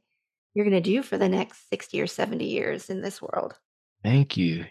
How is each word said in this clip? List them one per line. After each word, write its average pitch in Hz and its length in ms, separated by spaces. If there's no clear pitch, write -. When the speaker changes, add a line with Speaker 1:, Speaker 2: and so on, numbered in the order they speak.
Speaker 1:
you're 208 100
gonna 190 160
do 208 220
for - 140
the 196 120
next - 400
sixty - 320
or 180 80
seventy - 380
years - 440
in 190 120
this 196 200
world. - 320
Speaker 2:
Thank 135 340
you. 85 340